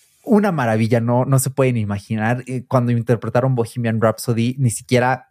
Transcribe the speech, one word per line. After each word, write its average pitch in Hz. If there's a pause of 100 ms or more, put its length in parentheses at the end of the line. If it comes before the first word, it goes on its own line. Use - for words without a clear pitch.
(240)
una 208
maravilla, 113
no, 123
no 135
se 131
pueden 131
imaginar. 107
Eh, 127
cuando 120
interpretaron 120
Bohemian 113
Rhapsody, 113
ni 127
siquiera 123